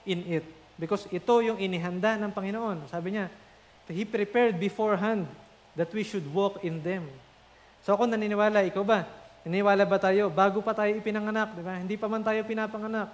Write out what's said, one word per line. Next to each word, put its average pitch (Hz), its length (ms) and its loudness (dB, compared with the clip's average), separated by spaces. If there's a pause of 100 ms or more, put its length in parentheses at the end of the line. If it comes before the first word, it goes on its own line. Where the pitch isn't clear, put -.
in 175 160 -2
it. 160 240 -2 (320)
Because 196 320 -2
ito 233 320 4
yung 220 160 -2
inihanda 185 560 0
ng 208 160 -4
Panginoon. 196 560 -6
Sabi 175 260 -6
niya, 196 140 -4 (640)
He 208 160 -4
prepared 220 500 2
beforehand 202 680 0 (500)
that 165 160 -2
we 214 80 -2
should 202 280 -4
walk 196 360 0
in 160 160 -4
them. 175 240 -4 (760)
So 196 120 2
ako 240 160 2
naniniwala, 208 560 4
ikaw 190 160 -2
ba? 202 240 2 (400)
Naniniwala 196 400 4
ba 190 160 2
tayo? 196 280 4
Bago 196 360 4
pa 220 80 0
tayo 208 240 0
ipinanganak, 214 560 -2
di 175 80 -10
ba? 185 160 -8
Hindi 185 160 -4
pa 214 160 -4
man 220 160 -2
tayo 220 160 0
pinapanganak. 220 720 -4